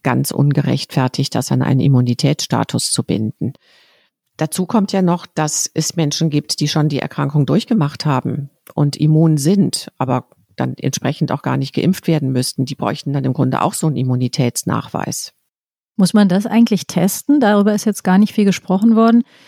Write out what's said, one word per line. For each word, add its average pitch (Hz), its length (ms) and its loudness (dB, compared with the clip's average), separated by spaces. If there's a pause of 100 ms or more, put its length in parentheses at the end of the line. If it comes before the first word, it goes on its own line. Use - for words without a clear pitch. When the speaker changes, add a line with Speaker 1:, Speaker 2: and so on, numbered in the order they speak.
Speaker 1:
ganz 127 280 -2
ungerechtfertigt, 139 1040 0
das - 160 -4
an 131 100 0
einen 131 200 2
Immunitätsstatus 123 1120 0
zu - 100 -2
binden. 110 500 -4 (840)
Dazu 160 280 -4
kommt 196 280 0
ja 190 100 0
noch, 175 240 0
dass - 480 -4
es - 220 -4
Menschen 160 340 -2
gibt, 147 300 -4
die 147 80 0
schon 151 200 0
die 143 120 -2
Erkrankung 143 460 -2
durchgemacht 160 600 -2
haben 139 440 -4 (240)
und 143 220 0
immun 156 420 4
sind, 185 600 0
aber 127 300 -2 (260)
dann 127 220 -4
entsprechend - 560 -2
auch 139 100 -4
gar 131 140 -2
nicht 135 180 -4
geimpft - 320 0
werden 147 240 0
müssten. 127 340 -2
Die 127 120 -8
bräuchten 135 360 -4
dann 139 120 -2
im 131 80 0
Grunde 131 300 0
auch 156 120 0
so - 140 -2
einen 143 80 -2
Immunitätsnachweis. - 1400 -4 (640)
Speaker 2:
Muss 185 180 2
man 208 140 6
das 196 180 0
eigentlich 226 400 2
testen? - 540 0
Darüber 208 340 4
ist 208 100 -4
jetzt 208 200 -2
gar 185 140 4
nicht 208 140 4
viel 214 120 2
gesprochen 196 500 2
worden. 226 300 6 (220)